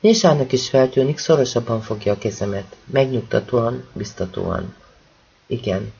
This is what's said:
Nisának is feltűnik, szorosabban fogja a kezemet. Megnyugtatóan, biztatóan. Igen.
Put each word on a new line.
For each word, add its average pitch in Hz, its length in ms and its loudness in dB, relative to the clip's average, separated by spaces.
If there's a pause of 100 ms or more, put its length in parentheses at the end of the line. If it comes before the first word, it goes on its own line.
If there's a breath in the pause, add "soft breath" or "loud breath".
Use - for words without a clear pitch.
Nisának 160 520 4
is 127 160 0
feltűnik, 131 500 2
szorosabban 120 640 0
fogja 107 320 -4
a 101 60 0
kezemet. 101 680 -6
Megnyugtatóan, 127 1080 0
biztatóan. 92 840 -6 (720)
Igen. 107 540 -6